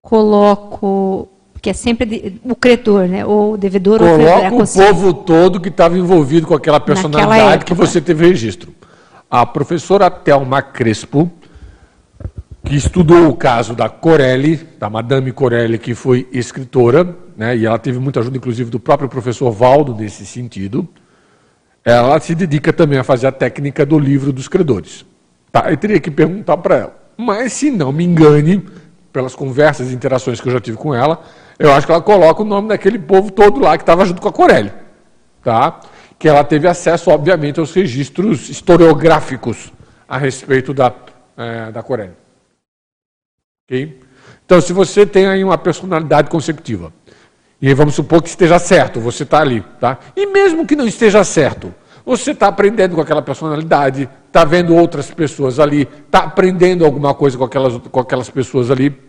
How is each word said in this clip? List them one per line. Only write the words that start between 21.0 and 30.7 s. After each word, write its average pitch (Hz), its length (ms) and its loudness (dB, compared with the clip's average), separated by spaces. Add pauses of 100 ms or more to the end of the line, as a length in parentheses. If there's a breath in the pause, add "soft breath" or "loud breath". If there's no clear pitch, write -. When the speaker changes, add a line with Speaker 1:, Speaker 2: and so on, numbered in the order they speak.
Speaker 2:
ela 120 340 4
se 170 160 -4
dedica 156 380 -2
também 147 260 0
a 127 60 -2
fazer 123 220 0
a 131 60 0
técnica 139 520 -4
do 151 140 0
livro 139 340 0
dos 131 160 -10
credores. 139 560 -4 (480)
Tá? - 180 0
Eu 160 60 0
teria 208 240 0
que 175 100 -8
perguntar 160 460 -2
pra 185 200 0
ela. 110 200 -6 (200)
Mas, 233 360 -4
se 302 180 -2
não 151 220 -2
me 165 120 -2
engane, 160 600 4 (480 loud breath)
pelas 127 220 -6
conversas 135 560 0
e 127 40 -8
interações 127 460 -4
que - 80 -6
eu 123 40 -2
já 127 80 -2
tive 110 160 -12